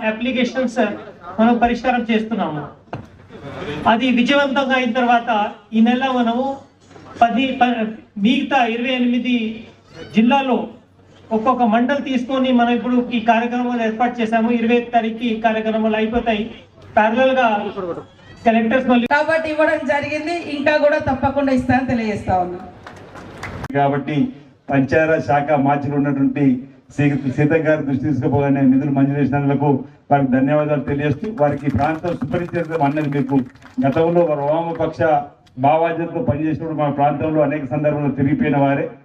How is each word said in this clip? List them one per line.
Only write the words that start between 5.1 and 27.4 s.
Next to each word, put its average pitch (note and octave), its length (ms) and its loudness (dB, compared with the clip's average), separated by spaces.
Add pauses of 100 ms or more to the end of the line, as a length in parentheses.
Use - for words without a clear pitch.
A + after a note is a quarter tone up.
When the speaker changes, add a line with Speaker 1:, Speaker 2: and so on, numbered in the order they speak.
Speaker 1:
ఈ A3 140 4
నెల B3+ 160 0 (120)
మనము A#3+ 280 0 (760)
పది, A#3 240 2 (140)
ప-, A#3 260 2 (400)
మిగతా C4+ 320 2 (160)
ఇరవై B3 260 -2
ఎనిమిది B3 360 0 (800)
జిల్లాలో C4 420 4 (760)
ఒక్కొక్క B3 280 2 (100)
మండల్ C4 360 0
తీసుకొని C4 400 -2 (100)
మనం A#3 180 2
ఇప్పుడు B3 200 -2 (200)
ఈ - 20 0 (100)
కార్యక్రమాలు A#3+ 580 0
ఏర్పాటు A#3+ 340 -2
చేశాము. A3+ 280 0 (100)
ఇరవై A3+ 200 2
ఐదు A#3+ 160 -6
తారీఖు A3+ 360 0
ఈ G#3+ 40 -2 (100)
కార్యక్రమాలు A3 560 0
అయిపోతాయి. A3 420 -2 (520)
ప్యారలల్ A#3 440 4
గా A#3+ 80 4 (1000)
కలెక్టర్స్ A3+ 460 2
మళ్ళీ A#3+ 240 4
Speaker 2:
కాబట్టి D#4+ 380 0
ఇవ్వడం D#4 260 2 (140)
జరిగింది, D4+ 420 -2 (200)
ఇంకా D4 180 0 (100)
కూడా D4 140 4 (120)
తప్పకుండా C4+ 500 0
ఇస్తానని B3+ 320 0
తెలియజేస్తా G#3+ 420 -2 (100)
ఉన్నాను. F3+ 240 -8 (1120)
Speaker 3:
కాబట్టి C#3+ 400 0 (540)
పంచాయతీరాజ్ D#3 580 2
శాఖ C#3+ 180 2 (200)
మార్చిలో C#3+ 340 0
ఉన్నటువంటి C#3 440 0 (500)
సీ-, C3+ 400 0
సీతక్క D3+ 320 2